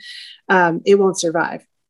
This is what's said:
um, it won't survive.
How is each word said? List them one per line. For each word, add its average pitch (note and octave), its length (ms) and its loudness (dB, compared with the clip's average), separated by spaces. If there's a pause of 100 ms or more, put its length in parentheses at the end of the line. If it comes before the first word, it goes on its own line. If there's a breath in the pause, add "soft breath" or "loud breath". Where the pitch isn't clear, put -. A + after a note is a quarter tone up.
(480 loud breath)
um, F3 380 2
it G3+ 100 6
won't F#3+ 240 0
survive. D#3+ 460 -4 (240)